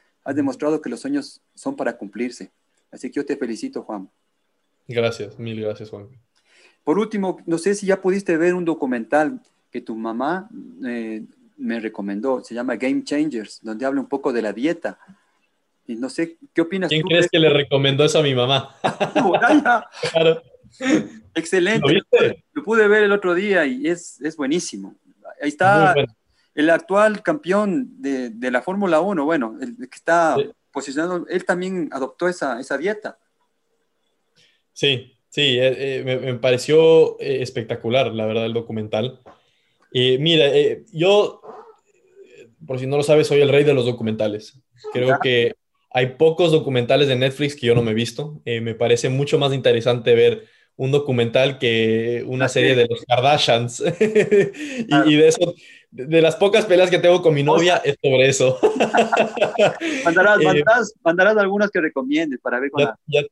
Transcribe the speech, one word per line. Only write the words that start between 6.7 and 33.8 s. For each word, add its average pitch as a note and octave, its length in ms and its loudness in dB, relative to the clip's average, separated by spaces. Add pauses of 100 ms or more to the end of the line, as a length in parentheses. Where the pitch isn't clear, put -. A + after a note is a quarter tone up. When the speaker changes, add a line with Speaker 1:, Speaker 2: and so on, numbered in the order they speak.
Speaker 1:
Por D#3 160 0
último, G3+ 460 -4
no E3 120 -2
sé G3 180 -2
si G3+ 100 -10
ya F#3+ 160 0
pudiste F#3+ 360 -2
ver F3 160 2
un F3+ 100 -4
documental C#3+ 800 -2 (300)
que A#2+ 100 -10
tu A#2 140 -12
mamá, B2+ 520 -6 (380)
eh, A2+ 380 -10 (340)
me A#2 240 -6
recomendó, A2 640 -6
se - 120 -14
llama B2 220 -6
Game C3+ 260 -2
Changers, C#3+ 580 -4
donde A2 240 -8
habla C#3 140 -2
un C3 80 -8
poco C#3 240 -4
de A#2 100 -2
la G#2 120 -4
dieta. B2 440 -4 (880)
Y - 100 -10
no C3 140 -8
sé, E3 280 -6 (160)
¿qué - 80 0
opinas F3+ 280 -4
Speaker 2:
¿Quién D#3 120 0
Speaker 1:
tú F#3 80 -4
Speaker 2:
crees F3 160 4
Speaker 1:
de F3 40 -2
Speaker 2:
que F3 100 0
le D#3 100 6
recomendó C#3 560 2
eso D#3 140 2
a D#3 40 4
mi C#3 120 0
mamá? B2+ 380 0 (100)
<laughs> - 320 -2
Speaker 1:
No, A3 180 2
ya, C#4 280 4
ya. A3+ 280 0 (220)
Speaker 2:
Claro. E3 300 0 (960)
Speaker 1:
Excelente. F#3 520 0
Speaker 2:
¿Lo C#3+ 60 -4
viste? F#3 500 0 (100)
Speaker 1:
Lo - 100 -8
pude G#3+ 240 2
ver G#3 160 4
el G3+ 80 2
otro G3 240 0
día F#3+ 300 0
y C3+ 220 -4
es, E3+ 340 -8
es D#3+ 160 -8
buenísimo. C3+ 580 -6 (460)
Ahí D3 80 -4
está G3 360 2
Speaker 2:
Muy F#3 80 4 (100)
bueno. - 100 -8 (420)
Speaker 1:
el D#3 140 2
actual G3 520 2
campeón E3+ 800 -4
de, C3 280 -6
de A#2+ 220 -6
la B2 100 0
Fórmula F#3 400 0
uno, F3+ 240 -2
bueno, B2 360 -2
el A#2+ 160 -12
que B2+ 180 -18
está E3 420 0
Speaker 2:
Sí. C#3+ 120 -2 (280)
Speaker 1:
Posicionando, D#3 500 -6
él F3+ 160 -4
también F#3 480 -4
adoptó C#3 360 -6
esa, C#3+ 320 -6
esa C#3 180 -8
dieta. G3 400 -8 (1600)